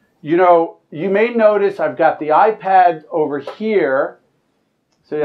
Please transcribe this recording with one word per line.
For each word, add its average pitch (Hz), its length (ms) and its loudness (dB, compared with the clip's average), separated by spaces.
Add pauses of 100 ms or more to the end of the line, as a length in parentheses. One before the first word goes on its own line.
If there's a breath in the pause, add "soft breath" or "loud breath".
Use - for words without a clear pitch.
(220)
you 160 140 -2
know, 175 420 2 (120)
you 165 180 -6
may 214 200 0
notice 214 500 0
I've 147 180 -4
got 160 220 0
the 151 120 -6
iPad 185 840 2
over 147 260 -2
here. 170 800 -2 (880)
So 151 200 -6